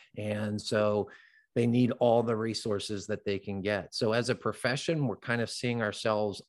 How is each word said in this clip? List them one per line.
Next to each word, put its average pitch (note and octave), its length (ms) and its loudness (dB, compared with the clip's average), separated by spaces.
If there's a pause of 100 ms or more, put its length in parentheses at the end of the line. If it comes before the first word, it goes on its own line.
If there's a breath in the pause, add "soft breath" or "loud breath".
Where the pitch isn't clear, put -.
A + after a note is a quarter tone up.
(160 loud breath)
And G#2 420 -4
so G#2 520 2 (440 loud breath)
they A#2+ 120 4
need A#2+ 240 4 (100)
all A#2+ 220 6
the A2+ 120 0
resources G#2+ 720 -4
that G#2 180 -4
they G2 120 0
can G2 220 -6
get. F#2+ 340 -2
So A2 180 2
as A#2 180 0
a A#2 40 2
profession, C#3 720 -2
we're G2+ 100 -2
kind A#2 260 -2
of A2 80 -4
seeing A#2+ 320 -2
ourselves G#2+ 680 0